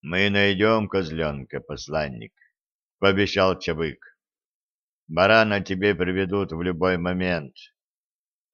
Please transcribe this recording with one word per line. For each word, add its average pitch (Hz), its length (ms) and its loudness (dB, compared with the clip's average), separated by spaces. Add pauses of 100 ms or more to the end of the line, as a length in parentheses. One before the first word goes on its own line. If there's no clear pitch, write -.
«Мы 92 280 0
найдём 101 580 2
козлёнка, 78 720 -4
посланник», 69 720 -8 (680)
пообещал 95 600 2
Чабык. 80 400 -6 (1080)
«Барана 101 520 4
тебе 98 360 0
приведут 92 580 -2
в 80 80 -6
любой 90 360 0
момент». 90 580 -4 (1000)